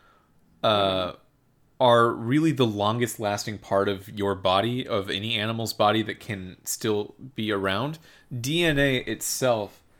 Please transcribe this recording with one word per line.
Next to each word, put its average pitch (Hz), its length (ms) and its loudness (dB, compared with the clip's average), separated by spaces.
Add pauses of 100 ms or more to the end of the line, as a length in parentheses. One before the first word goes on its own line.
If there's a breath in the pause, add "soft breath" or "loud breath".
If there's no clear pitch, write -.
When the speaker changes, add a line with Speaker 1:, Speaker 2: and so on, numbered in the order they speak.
(640 soft breath)
Speaker 1:
uh, 98 480 2
Speaker 2:
Mm-hmm. - 60 -14 (640)
Speaker 1:
are 120 300 6
really 147 400 0
the 127 160 2
longest 110 540 0
lasting 104 360 -4
part 98 300 0
of 95 220 -4
your 98 260 0
body, 98 500 0
of 101 240 -4
any 107 300 -4
animal's 113 320 -4
body 107 320 4
that 104 160 -8
can 92 460 -10
still 104 500 -4 (200)
be 107 180 -2
around. 101 440 -2 (320 soft breath)
D 135 360 -2
N 156 120 2
A 139 200 2
itself 113 840 -2 (180)